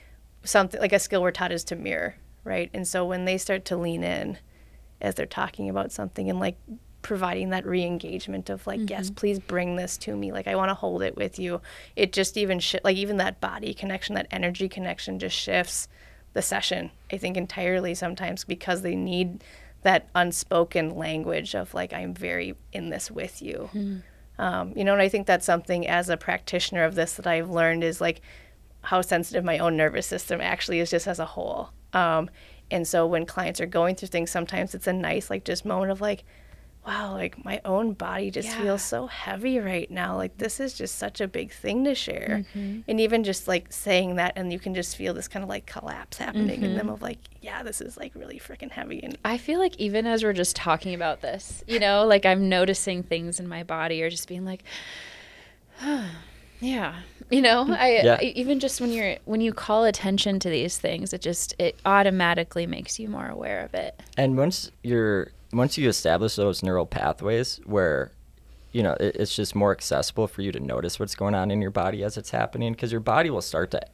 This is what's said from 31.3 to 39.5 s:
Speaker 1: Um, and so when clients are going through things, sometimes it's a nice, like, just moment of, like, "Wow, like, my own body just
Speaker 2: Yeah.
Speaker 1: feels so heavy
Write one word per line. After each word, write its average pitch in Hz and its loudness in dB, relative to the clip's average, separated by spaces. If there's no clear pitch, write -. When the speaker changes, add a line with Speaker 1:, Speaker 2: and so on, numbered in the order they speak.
Speaker 1:
Um, 170 4
and 175 -2
so 170 4
when 165 2
clients 175 -4
are 170 0
going 175 2
through 190 -12
things, 170 -2
sometimes 180 -4
it's - -4
a 185 2
nice, 180 -2
like, 196 -6
just 175 -4
moment 190 0
of, 196 -4
like, 208 -2
"Wow, 202 -4
like, 190 -8
my 196 -6
own 214 2
body 190 -4
just 214 -4
Speaker 2:
Yeah. 226 -6
Speaker 1:
feels 202 2
so 233 -4
heavy 233 -2